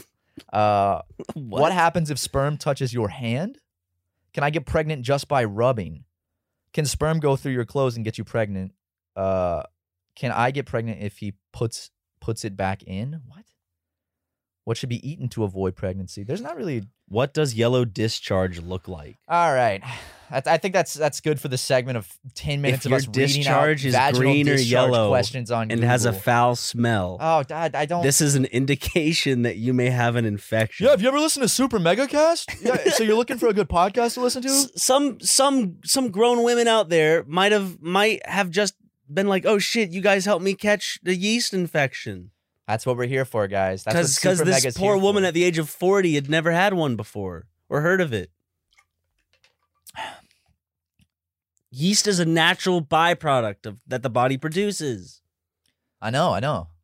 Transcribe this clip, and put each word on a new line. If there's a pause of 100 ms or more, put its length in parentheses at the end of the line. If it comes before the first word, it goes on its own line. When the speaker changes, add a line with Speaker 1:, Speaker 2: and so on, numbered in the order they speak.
(540)
Speaker 1:
Uh, (320)
what?
Speaker 2:
What?
Speaker 1:
happens
if
sperm
touches
your
hand? (720)
Can
I
get
pregnant
just
by
rubbing? (680)
Can
sperm
go
through
your
clothes
and
get
you
pregnant? (440)
Uh, (520)
can
I
get
pregnant
if
he (200)
puts, (300)
puts
it
back
in?
What? (1200)
What
should
be
eaten
to
avoid
pregnancy?
There's
not
really (240)
Speaker 2:
What
does
yellow
discharge
look
like? (100)
Speaker 1:
All
right. (520)
I,
th-,
I
think
that's,
that's
good
for
the
segment
of (280)
ten
minutes
Speaker 2:
If
Speaker 1:
of
Speaker 2:
your
Speaker 1:
us
reading
out
Speaker 2:
discharge
is
Speaker 1:
vaginal
Speaker 2:
green
or
Speaker 1:
discharge
Speaker 2:
yellow
Speaker 1:
questions
on
Speaker 2:
and
has
a
Speaker 1:
Google.
Speaker 2:
foul
smell,
Speaker 1:
Oh,
Dad,
I
don't
Speaker 2:
this
is
an
indication
that
you
may
have
an
infection.
Speaker 1:
Yeah,
have
you
ever
listened
to
Super
Megacast?
Yeah,
so
you're
looking
for
a
good
podcast
to
listen
to?
Speaker 2:
S-, (120)
some,
some,
some
grown
women
out
there
might
have,
might
have
just (360)
been
like,
"Oh
shit,
you
guys
helped
me
catch
the
yeast
infection." (400)
Speaker 1:
That's
what
we're
here
for,
guys.
That's
what
Speaker 2:
'Cause,
'cause
Speaker 1:
Super
Speaker 2:
this
Speaker 1:
Mega's
Speaker 2:
poor
Speaker 1:
here
Speaker 2:
woman
Speaker 1:
for.
Speaker 2:
at
the
age
of
forty
had
never
had
one
before (200)
or
heard
of
it. (1600)
<sighs> (1700)
Yeast
is
a
natural
byproduct
of,
that
the
body
produces. (800)
Speaker 1:
I
know,
I
know. (160)